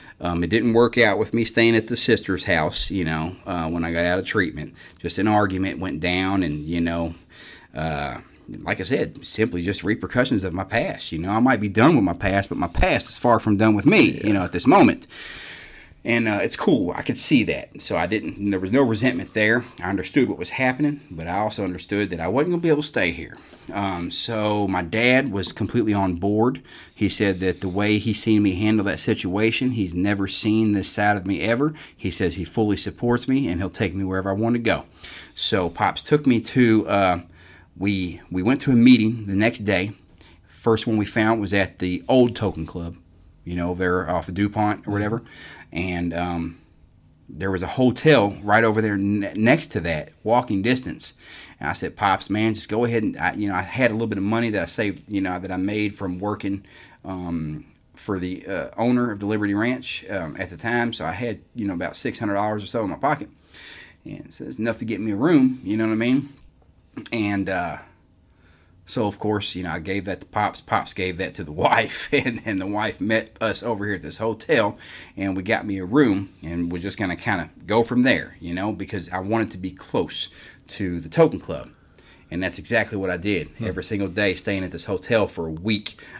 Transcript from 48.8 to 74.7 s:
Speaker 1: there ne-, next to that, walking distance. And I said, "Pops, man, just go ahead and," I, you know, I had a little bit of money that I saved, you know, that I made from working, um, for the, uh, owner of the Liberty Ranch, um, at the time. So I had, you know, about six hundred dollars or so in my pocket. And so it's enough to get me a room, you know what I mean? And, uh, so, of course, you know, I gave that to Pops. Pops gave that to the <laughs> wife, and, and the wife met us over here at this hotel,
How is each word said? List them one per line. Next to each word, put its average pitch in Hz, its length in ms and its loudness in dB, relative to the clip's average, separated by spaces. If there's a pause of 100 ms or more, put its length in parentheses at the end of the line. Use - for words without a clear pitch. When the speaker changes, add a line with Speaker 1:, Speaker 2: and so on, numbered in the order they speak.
Speaker 1:
there 104 160 0
ne-, 101 380 0
next 120 320 2
to - 120 -4
that, 80 300 -2 (120)
walking 113 400 2
distance. 120 520 -2 (480)
And 71 80 -2
I - 40 -2
said, - 220 -6
"Pops, 95 340 2
man, 110 240 2
just 104 160 -8
go 110 140 0
ahead 117 200 0
and," 92 140 -2
I, 82 160 0
you 101 140 -2
know, 95 80 -2
I 90 60 0
had 120 280 0
a 107 40 -2
little 113 140 -2
bit 101 100 -4
of 95 80 -2
money 113 240 0
that 101 120 0
I 85 40 -2
saved, 98 420 -4
you 101 140 -2
know, 90 180 -2
that 92 120 -10
I 92 60 -4
made 104 380 -2
from 90 240 -6
working, 98 460 -4 (400)
um, 85 600 -6 (300)
for 98 240 -4
the, 90 260 -6
uh, 87 320 -6
owner 120 340 2
of 101 100 -8
the 104 40 -4
Liberty 104 280 0
Ranch, 123 560 -2
um, 87 280 -6
at 92 120 -6
the 85 80 -14
time. 117 340 -2
So 87 140 -6
I 80 80 -4
had, 107 260 -6 (160)
you 117 100 -4
know, 95 80 -2
about 87 220 -6
six - 240 -6
hundred 104 160 -2
dollars 107 280 -2
or 95 40 -10
so 117 160 -4
in 98 60 -4
my 87 80 -6
pocket. - 320 -2 (760)
And - 300 -14
so - 100 -14
it's 65 160 -8
enough 113 200 -2
to 123 60 -8
get 110 140 -4
me 107 120 -4
a 101 40 -2
room, 131 480 4
you 101 140 -2
know 113 100 2
what 110 60 0
I - 20 2
mean? 127 340 0 (840)
And, 101 340 -2
uh, 87 300 -4 (1080)
so, - 200 -2
of 101 120 -6
course, 104 360 -2
you 90 80 -8
know, 87 60 -6
I 82 100 -6
gave 95 260 -4
that 95 160 -6
to - 60 -20
Pops. 104 320 -2
Pops - 340 -4
gave 92 240 -4
that 90 180 -6
to 90 100 -10
the 73 60 -12
<laughs> 85 160 0
wife, - 440 -2
and, 127 320 0
and 101 160 -4
the 95 80 -4
wife 104 320 -4
met 110 400 -2
us 107 240 -2
over 104 220 -4
here 104 100 -2
at 87 60 -8
this - 160 -10
hotel, 110 600 0 (380)